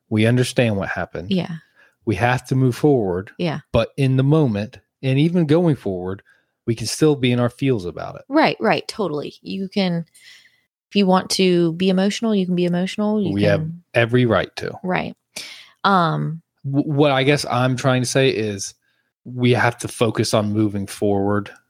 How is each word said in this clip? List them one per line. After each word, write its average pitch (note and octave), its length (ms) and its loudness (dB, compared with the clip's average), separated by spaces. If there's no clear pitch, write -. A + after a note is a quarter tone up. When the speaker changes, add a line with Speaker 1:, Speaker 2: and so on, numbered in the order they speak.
Speaker 1:
We A2 160 4
understand A#2+ 500 2
what F#2+ 140 -4
happened. F2 400 -8
Speaker 2:
Yeah. F3 260 -4
Speaker 1:
We - 120 -2
have A#2+ 320 0
to C#3+ 60 -2
move C3 220 2
forward. G#2 600 0
Speaker 2:
Yeah. D#3 220 -4
Speaker 1:
But A#2 240 0
in C3 220 2
the C3 40 2
moment, C3 560 0
and C3+ 160 0
even E3+ 280 2
going D#3 300 4
forward, F#2 460 -6
we A#2 80 0
can A2 140 -6
still D3+ 260 2
be B2+ 160 0
in B2 80 2
our A#2+ 100 2
feels A#2+ 360 -2
about - 320 -10
it. - 120 -18
Speaker 2:
Right, C4+ 300 2
right. F#3+ 300 0
Totally. D3 520 -6
You F#3+ 280 -8
can, F3+ 360 -2
if - 60 -4
you G3+ 100 4
want F#3 260 2
to F3 420 2
be F#3+ 160 0
emotional, G#3 440 0
you F#3+ 100 0
can F3+ 120 -2
be F3 80 0
emotional. F#3+ 580 0
You F#3 100 -2
Speaker 1:
We G2+ 120 0
have G2+ 160 4
Speaker 2:
can - 240 -8
Speaker 1:
every A#2+ 320 4
right G2 300 0
to. - 260 -8
Speaker 2:
Right. F3+ 320 -4
Um, D#3+ 580 0
Speaker 1:
W-, C#3 280 0
what C#3+ 200 4
I C3+ 100 2
guess C#3+ 260 2
I'm B2+ 280 0
trying B2+ 260 0
to A#2+ 60 -2
say C3+ 220 2
is G#2 440 -4
we B2 280 0
have A#2 260 0
to - 100 -8
focus A2+ 460 -2
on G#2 180 0
moving G#2 360 -2
forward G2+ 640 -2